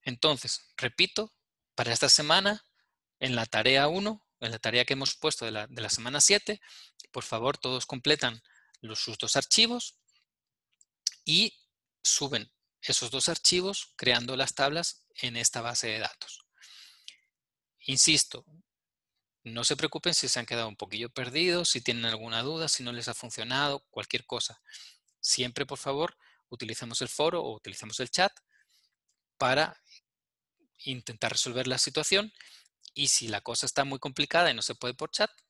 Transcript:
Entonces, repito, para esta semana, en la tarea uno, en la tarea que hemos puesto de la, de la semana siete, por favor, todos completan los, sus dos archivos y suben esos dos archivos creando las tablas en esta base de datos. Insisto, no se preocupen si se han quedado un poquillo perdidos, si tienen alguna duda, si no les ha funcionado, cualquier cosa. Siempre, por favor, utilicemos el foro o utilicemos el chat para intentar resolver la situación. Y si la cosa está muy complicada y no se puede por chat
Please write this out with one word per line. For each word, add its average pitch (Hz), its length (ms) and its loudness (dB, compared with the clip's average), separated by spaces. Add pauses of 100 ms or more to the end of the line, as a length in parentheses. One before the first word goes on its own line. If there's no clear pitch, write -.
Entonces, 131 580 0 (160)
repito, 185 560 0 (420)
para 117 180 0
esta 131 160 2
semana, 190 560 2 (560)
en 127 160 0
la 113 100 -2
tarea 131 420 4
uno, 202 380 -4 (140)
en 113 100 -4
la 117 80 -8
tarea 120 260 2
que - 100 0
hemos 135 220 -2
puesto 147 280 -2
de 110 80 -4
la, 107 140 -6
de 120 140 -14
la 107 80 -4
semana 123 320 -2
siete, - 400 6 (500)
por 127 140 -6
favor, 120 320 0
todos 127 300 -4
completan 131 560 0 (380)
los, 107 180 -8
sus - 200 -4
dos - 180 0
archivos 233 600 2 (1300)
y 175 320 2 (460)
suben 135 480 0 (320)
esos 120 280 0
dos 131 200 0
archivos 180 680 0
creando 123 400 2
las 131 180 -2
tablas 151 600 -2
en 123 220 -6
esta 117 260 0
base 117 260 -2
de 110 120 -2
datos. - 440 -8 (1400)
Insisto, 135 580 4 (1000)
no 117 220 -8
se 147 120 2
preocupen 160 380 -2
si 135 140 2
se 131 100 0
han 117 80 -4
quedado 117 220 -2
un 104 80 -10
poquillo 107 340 -8
perdidos, 165 600 0
si 123 100 0
tienen 117 240 -2
alguna 113 380 -2
duda, 160 260 -4
si - 140 0
no 123 100 -6
les 120 160 -6
ha 117 60 -6
funcionado, 131 760 -2
cualquier - 360 -4
cosa. - 340 -6 (600)
Siempre, 127 440 0
por 139 140 -8
favor, 147 380 -2 (320)
utilicemos 120 520 -8
el 127 80 -6
foro 165 340 0
o 123 140 -6
utilicemos 107 440 -12
el 123 100 -4
chat 190 220 4 (1040)
para 135 420 2 (1000)
intentar 120 520 -6
resolver 127 340 -2
la 127 120 -2
situación. 190 540 2 (640)
Y 139 140 0
si - 200 2
la 104 120 -2
cosa 120 260 -4
está 139 180 2
muy 139 140 -4
complicada 147 520 2
y 123 40 0
no 113 80 -4
se 113 120 -2
puede 123 200 -6
por - 160 -6
chat - 200 0 (200)